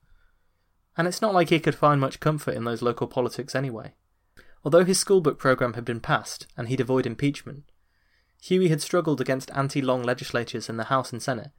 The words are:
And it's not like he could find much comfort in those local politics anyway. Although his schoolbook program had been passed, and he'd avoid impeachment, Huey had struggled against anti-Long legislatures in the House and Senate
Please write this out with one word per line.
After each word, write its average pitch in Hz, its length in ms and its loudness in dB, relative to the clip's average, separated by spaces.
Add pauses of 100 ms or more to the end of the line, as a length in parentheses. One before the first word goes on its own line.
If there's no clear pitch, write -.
(960)
And 170 120 0
it's 175 140 -4
not 214 120 2
like 175 160 6
he 165 100 4
could 151 160 0
find 147 240 4
much 135 220 -2
comfort 151 340 -2
in 117 80 -6
those 117 180 -4
local 120 260 0
politics 123 480 -4
anyway. 131 400 -6 (680)
Although 165 220 6
his 185 140 2
schoolbook 165 380 4
program 127 360 2
had 120 100 -8
been 117 160 -4
passed, - 560 -4
and 117 140 -6
he'd 127 100 -2
avoid 127 260 2
impeachment, 139 600 -4 (760)
Huey 185 300 2
had 151 120 0
struggled 165 380 0
against 131 320 -4
anti-Long 131 520 -2
legislatures 120 640 -4
in 113 80 -8
the 113 80 -4
House 131 260 -2
and 117 100 -8
Senate 117 380 -6